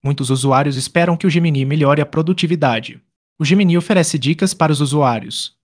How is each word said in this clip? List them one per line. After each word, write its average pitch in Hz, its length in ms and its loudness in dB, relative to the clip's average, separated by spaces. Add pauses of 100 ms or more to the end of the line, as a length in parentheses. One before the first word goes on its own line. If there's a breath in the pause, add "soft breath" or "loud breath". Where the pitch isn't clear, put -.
Muitos 135 260 -4
usuários 135 460 0
esperam 170 400 0
que 165 100 -6
o 185 40 4
Gemini 156 340 0
melhore 147 380 2
a 143 40 0
produtividade. 156 920 -2 (400)
O 156 60 -2
Gemini 175 320 4
oferece 175 420 0
dicas 160 340 -2
para 156 200 0
os 139 80 -2
usuários. 131 720 -2 (100)